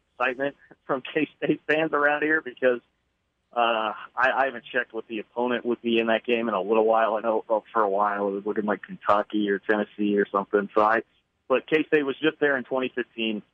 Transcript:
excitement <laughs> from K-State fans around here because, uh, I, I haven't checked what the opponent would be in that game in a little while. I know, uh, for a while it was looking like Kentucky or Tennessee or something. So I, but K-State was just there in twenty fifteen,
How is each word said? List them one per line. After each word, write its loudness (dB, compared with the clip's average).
excitement -4
<laughs> -20
from -4
K-State -2
fans 0
around 2
here 0
because, 0
uh, 0
I, 2
I 2
haven't -6
checked -4
what -10
the -8
opponent -2
would -2
be 0
in 0
that 0
game -2
in -2
a 0
little 2
while. 2
I -4
know, 0
uh, 2
for 2
a 0
while 0
it -2
was -6
looking -2
like -2
Kentucky -2
or -2
Tennessee -2
or 2
something. 0
So 4
I, 4
but 0
K-State 2
was -4
just -2
there 2
in -4
twenty -4
fifteen, -6